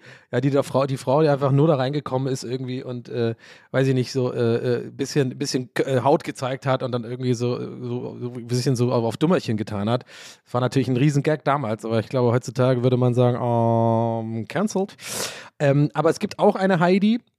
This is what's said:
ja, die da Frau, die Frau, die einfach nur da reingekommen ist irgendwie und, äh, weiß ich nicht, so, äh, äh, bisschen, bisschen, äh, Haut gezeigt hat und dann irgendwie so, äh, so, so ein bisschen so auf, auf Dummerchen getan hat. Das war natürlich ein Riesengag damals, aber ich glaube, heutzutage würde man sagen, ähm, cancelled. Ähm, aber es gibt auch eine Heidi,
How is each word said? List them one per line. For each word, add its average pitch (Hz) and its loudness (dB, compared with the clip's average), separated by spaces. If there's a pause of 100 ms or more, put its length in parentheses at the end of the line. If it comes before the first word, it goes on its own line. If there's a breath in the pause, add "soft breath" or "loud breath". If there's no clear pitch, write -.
(300 loud breath)
ja, 120 -2
die 139 2
da 139 2
Frau, 131 0
die 135 -4
Frau, 135 2
die 156 4
einfach 139 2
nur 139 6
da 165 4
reingekommen 131 -2
ist 135 -8
irgendwie 127 -6
und, 123 -10
äh, 117 -2 (380 loud breath)
weiß 135 2
ich 135 2
nicht, 127 -2
so, 123 -2
äh, 117 0
äh, 120 -14
bisschen, 131 -2
bisschen, 131 -4 (140)
äh, 135 0
Haut 143 2
gezeigt 135 -8
hat 131 0
und 123 -6
dann 120 -2
irgendwie 127 -2
so, 123 -2
äh, 123 -6 (140)
so, 120 -8
so 120 -8
ein 120 -12
bisschen 123 0
so 120 0
auf, 120 2
auf 113 -2
Dummerchen 151 2
getan 104 -4
hat. 123 -2 (400 loud breath)
Das - -10
war 123 0
natürlich 127 0
ein 127 0
Riesengag 147 2
damals, 127 -2
aber 113 0
ich 107 -2
glaube, 123 2
heutzutage 123 0
würde 127 4
man 123 2
sagen, 123 4
ähm, 113 0
cancelled. 196 -2 (640 loud breath)
Ähm, 143 4
aber 151 2
es - 0
gibt - -6
auch 190 4
eine 190 2
Heidi, 196 4 (180)